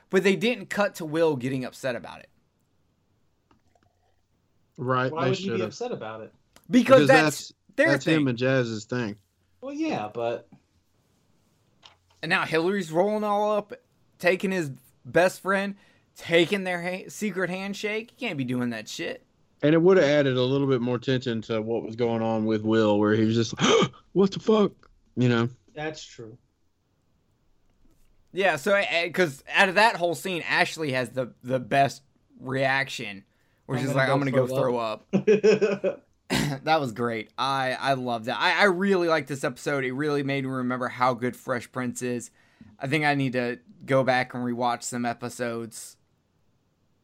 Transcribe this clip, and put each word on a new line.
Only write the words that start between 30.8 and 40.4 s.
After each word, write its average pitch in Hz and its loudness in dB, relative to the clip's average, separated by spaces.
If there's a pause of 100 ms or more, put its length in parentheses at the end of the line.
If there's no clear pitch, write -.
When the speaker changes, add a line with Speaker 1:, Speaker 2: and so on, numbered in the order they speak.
Speaker 1:
has 127 -2
the, 123 -6 (100)
the 127 -2
best 135 0 (360)
reaction, 131 -4 (400)
where 131 -4
Speaker 3:
"I'm 123 -2
Speaker 1:
she's 135 -2
Speaker 3:
gonna 139 0
Speaker 1:
like, 135 2
Speaker 3:
go 131 2
Speaker 1:
"I'm 139 2
gonna 139 -2
go 131 2
Speaker 3:
throw 131 -4
Speaker 1:
throw 127 0
Speaker 3:
up." 110 -6
Speaker 1:
up." 202 2
Speaker 3:
<laughs> - -20 (160)
Speaker 1:
<clears throat> 139 -2
That 156 2
was 131 -4
great. 113 -4
I, 131 -2
I 135 0
loved 120 -6
that. 123 -2
I, 170 2
I 196 6
really 185 2
liked 156 0
this 139 -8
episode. 139 -4
It 127 -4
really 143 -2
made 139 -2